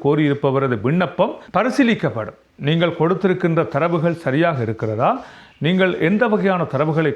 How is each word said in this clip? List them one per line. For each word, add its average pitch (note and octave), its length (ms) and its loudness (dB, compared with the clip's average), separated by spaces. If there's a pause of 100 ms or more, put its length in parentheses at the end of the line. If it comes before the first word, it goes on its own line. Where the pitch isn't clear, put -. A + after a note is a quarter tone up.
கோரியிருப்பவரது C#3 760 2
விண்ணப்பம் F3 540 0 (220)
பரிசீலிக்கப்படும். F#3+ 800 0 (160)
நீங்கள் E3 420 0
கொடுத்திருக்கின்ற F3 680 0
தரவுகள் E3 520 0
சரியாக D3+ 480 -2
இருக்கிறதா? A2+ 600 -2 (360)
நீங்கள் F#3 400 0
எந்த G#3 300 2
வகையான F#3+ 340 0
தரவுகளை D3 540 0